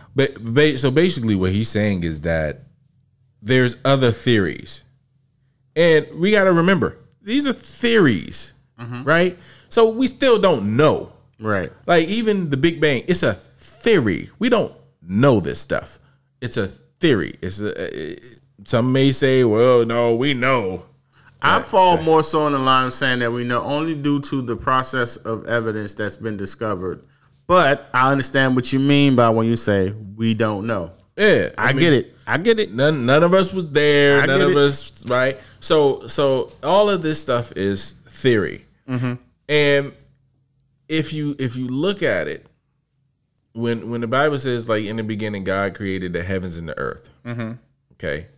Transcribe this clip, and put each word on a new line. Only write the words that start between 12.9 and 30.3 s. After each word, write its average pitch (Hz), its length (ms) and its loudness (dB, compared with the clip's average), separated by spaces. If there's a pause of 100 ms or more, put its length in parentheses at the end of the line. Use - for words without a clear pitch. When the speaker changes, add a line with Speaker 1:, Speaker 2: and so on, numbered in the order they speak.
Speaker 1:
it's 175 140 -2
a 117 140 0
theory. - 1040 -2
We 247 100 -2
don't 220 240 0 (300)
know 113 360 2
this 71 220 -4
stuff. - 380 -8 (420)
It's 123 160 -8
a 98 100 -2 (320)
theory. 104 440 0
It's 98 180 -10
a, 82 520 -8
it, - 260 -20 (260)
some 123 260 0
may 135 200 2
say, 131 320 2
"Well, 120 420 4
no, 120 300 0
we 139 180 0
know." 117 520 -2 (580)
Speaker 2:
I 165 140 2
Speaker 1:
Right. 247 80 -4
Speaker 2:
fall 185 320 4
Speaker 1:
Right. 156 80 -6
Speaker 2:
more 160 180 4
so 151 240 -2
in 143 60 0
the 139 60 -2
line 131 280 2
of 123 80 -6
saying 127 240 0
that 120 120 -2
we 120 120 -6
know 120 180 -2
only 151 340 -4
due 143 260 -2
to 139 200 -4
the 117 140 -6
process 127 640 -2
of 110 280 -8
evidence 110 480 -4
that's 101 240 -8
been 107 200 -8
discovered. 98 680 -8 (420)
But 156 480 2
I 131 180 2
understand 135 440 0
what 123 180 -2
you 135 60 0
mean 143 360 4
by 120 140 6
when 113 160 2
you 113 120 0
say, 101 360 0 (220)
"We 113 180 0